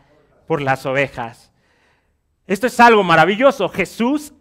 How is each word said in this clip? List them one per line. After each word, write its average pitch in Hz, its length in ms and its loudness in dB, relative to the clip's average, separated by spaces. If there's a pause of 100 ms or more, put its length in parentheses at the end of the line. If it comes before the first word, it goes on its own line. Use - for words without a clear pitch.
(460)
por 160 160 -4
las 135 240 -4
ovejas." 131 680 -6 (960)
Esto 220 200 -4
es - 120 -2
algo 226 240 6
maravilloso. 190 680 2
Jesús 247 720 -6